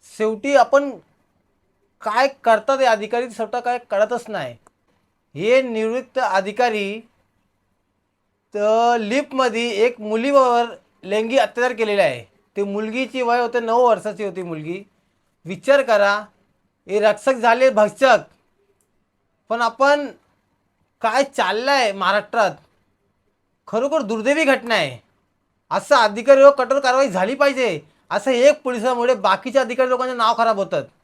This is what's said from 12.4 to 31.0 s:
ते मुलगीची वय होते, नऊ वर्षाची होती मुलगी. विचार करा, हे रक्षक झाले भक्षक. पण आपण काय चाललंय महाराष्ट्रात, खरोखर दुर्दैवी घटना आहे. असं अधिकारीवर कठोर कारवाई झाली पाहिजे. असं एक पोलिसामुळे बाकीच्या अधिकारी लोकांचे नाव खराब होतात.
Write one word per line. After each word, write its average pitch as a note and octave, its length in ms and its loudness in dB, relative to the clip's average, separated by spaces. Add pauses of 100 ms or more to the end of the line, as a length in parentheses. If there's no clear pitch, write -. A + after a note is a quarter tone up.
ते G3+ 60 -4
मुलगीची A3 600 -6
वय A#3+ 180 0
होते, A#3+ 200 -2
नऊ A#3 220 0
वर्षाची G#3 420 0
होती F#3 180 -8
मुलगी. E3+ 400 -10 (600)
विचार C4 380 0
करा, G#3 420 0 (640)
हे G3+ 120 -2
रक्षक G#3 320 0
झाले A#3+ 380 2
भक्षक. G#3+ 480 2 (1300)
पण A#3 120 -4
आपण C4+ 460 2 (960)
काय A#3 240 0
चाललंय A#3+ 680 -2
महाराष्ट्रात, G3 580 -2 (1160)
खरोखर C#4 360 -2
दुर्दैवी A3+ 420 -2
घटना A#3+ 300 -2
आहे. C#3 240 -4 (720)
असं G3 260 0
अधिकारीवर A#3+ 540 6
कठोर C4+ 280 0
कारवाई C4+ 300 2
झाली F#3+ 260 -2
पाहिजे. B3+ 460 0 (300)
असं G3+ 200 -2
एक C4+ 320 4
पोलिसामुळे B3 520 -2
बाकीच्या G#3 480 0
अधिकारी B3 260 -2
लोकांचे B3+ 260 -2
नाव A#3 240 0
खराब A3+ 180 2
होतात. F3+ 280 -4 (200)